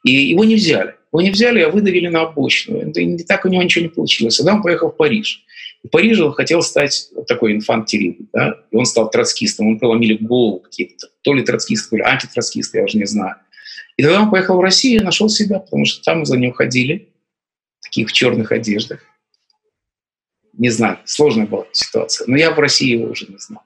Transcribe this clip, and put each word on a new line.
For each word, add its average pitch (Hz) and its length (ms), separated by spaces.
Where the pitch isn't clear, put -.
И 127 80
его 143 320
не 220 120
взяли. 156 400
Его 156 100
не 190 100
взяли, 226 300
а 156 80
выдавили 180 380
на 165 140
обочину. 156 580
Это 156 240
не 170 200
так 196 220
у 190 40
него 185 120
ничего 180 220
не 170 60
получилось. - 480
Тогда 180 160
он 214 80
поехал 165 280
в - 80
Париж. 151 460
В - 60
Париже 196 360
он 143 80
хотел 160 280
стать - 540
вот 113 120
такой 120 260
инфант 110 340
Террибль, 98 460
да? 131 220
И 107 40
он 120 100
стал 110 240
троцкистом. 110 580
Он 110 120
проломили 113 340
голову 110 460
какие-то, - 480
то 143 120
ли 131 100
троцкисты, - 460
то 113 80
ли - 60
антитроцкисты, 117 760
я 101 80
уже 101 120
не 101 80
знаю. 98 300
И 131 60
тогда 175 180
он 214 100
поехал 185 260
в 180 40
Россию 214 400
и - 20
нашёл 196 240
себя, 202 320
потому 143 260
что - 180
там 160 220
за 139 120
ним 123 160
ходили. 127 560
Таких 110 180
в - 40
чёрных 117 400
одеждах. 113 480
Не 120 160
знаю, 107 340
сложная 120 420
была 107 280
ситуация. - 540
Но 127 100
я 160 140
в 151 80
России 143 320
его 117 200
уже - 160
не - 100
знал. - 280